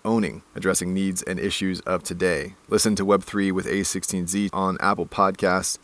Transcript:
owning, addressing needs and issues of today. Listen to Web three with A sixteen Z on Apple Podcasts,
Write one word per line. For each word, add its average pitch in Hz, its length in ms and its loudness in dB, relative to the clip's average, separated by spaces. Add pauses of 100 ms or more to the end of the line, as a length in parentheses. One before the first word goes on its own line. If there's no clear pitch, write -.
owning, 107 380 0 (140)
addressing 92 360 0
needs 95 300 0
and 92 160 -4
issues 95 440 -2
of 90 200 -2
today. 87 540 -2 (120)
Listen 107 280 2
to 98 80 -2
Web 98 180 4
three 98 300 0
with 92 160 -2
A 98 160 0
sixteen 92 420 -2
Z 98 260 0
on 95 280 0
Apple 92 260 0
Podcasts, 95 760 0